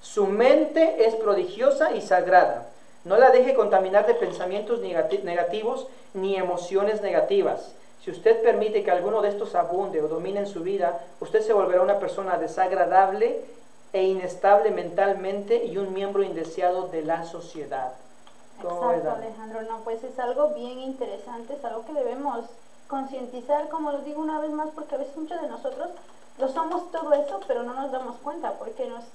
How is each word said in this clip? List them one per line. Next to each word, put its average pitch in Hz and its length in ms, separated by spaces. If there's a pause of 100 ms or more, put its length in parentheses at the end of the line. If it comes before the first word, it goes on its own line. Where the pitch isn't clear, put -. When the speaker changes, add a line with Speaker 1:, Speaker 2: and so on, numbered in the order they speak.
Speaker 1:
Su 202 240
mente 277 800
es 220 100
prodigiosa 214 760
y 226 100
sagrada. 180 680 (360)
No 180 120
la 254 140
deje 254 240
contaminar 196 520
de 233 80
pensamientos 196 680
negati-, 175 400
negativos 208 640 (280)
ni 196 220
emociones 190 640
negativas. 185 720 (320)
Si 190 60
usted 226 320
permite 214 400
que 190 80
alguno 202 320
de 202 60
estos 202 260
abunde 175 480
o 147 60
domine 185 320
en 202 80
su 170 160
vida, 180 340 (220)
usted 220 200
se 214 120
volverá 180 300
una 202 180
persona 185 360
desagradable 190 1040 (520)
e 190 100
inestable 190 680
mentalmente 196 920
y 180 140
un 190 160
miembro 196 300
indeseado 180 640
de 165 140
la 165 220
sociedad. 135 680 (680)
¿Cómo 175 280
ves, 170 100
Speaker 2:
Exacto, 151 60 (160)
Speaker 1:
Dana? - 60
Speaker 2:
Alejandro. 220 360
No, 226 220
pues 226 180
es 254 160
algo 262 300
bien 247 320
interesante, 240 720
es 285 100
algo 226 220
que 311 60
debemos 254 480 (480)
concientizar, 262 800
como 294 240
lo 285 80
digo 302 200
una 311 200
vez 302 100
más, 302 240
porque 302 220
a - 20
veces 269 180
muchos 320 240
de 294 80
nosotros 254 400 (500)
lo 262 100
somos 330 420
todo 302 220
eso, 294 340
pero 240 160
no 240 120
nos 269 180
damos 254 300
cuenta, 285 360
porque 233 280
nos 233 180 (100)